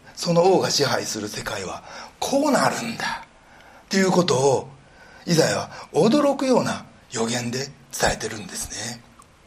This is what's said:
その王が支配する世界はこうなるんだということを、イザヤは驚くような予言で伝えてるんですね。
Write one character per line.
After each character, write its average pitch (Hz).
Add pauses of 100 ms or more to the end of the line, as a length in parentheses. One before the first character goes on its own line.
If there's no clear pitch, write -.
(160)
そ 170
の 170
王 185
が 110
支 -
配 113
す -
る 104
世 113
界 104
は - (360)
こ 277
う 277
な 160
る -
ん -
だ - (640)
と -
い 190
う 185
こ 180
と 123
を、 131 (560)
イ 175
ザ 156
ヤ 101
は 98 (240)
驚 269
く 269
よ 254
う 139
な - (260)
予 113
言 120
で 127 (400)
伝 113
え -
て 110
る 110
ん 95
で -
す -
ね。 117 (460)